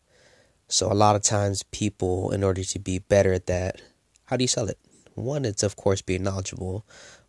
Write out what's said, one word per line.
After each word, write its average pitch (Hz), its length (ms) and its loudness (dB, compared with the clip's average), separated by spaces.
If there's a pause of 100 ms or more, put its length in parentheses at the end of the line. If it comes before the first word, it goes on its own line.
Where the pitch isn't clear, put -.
(680)
So - 240 0
a - 20 2
lot 104 220 6
of 104 60 -2
times 101 420 0
people, 95 680 -2
in 98 140 0
order 95 180 0
to 95 160 -6
be 95 200 -4
better 95 340 4
at 90 140 -2
that, 90 340 -2 (460)
how 131 100 -2
do 127 80 0
you 123 40 2
sell 117 200 -2
it? - 100 -8 (360)
One, 131 300 -4
it's 107 180 -4
of 104 140 0
course 95 260 0
being 92 200 -4
knowledgeable, 95 640 -6 (440)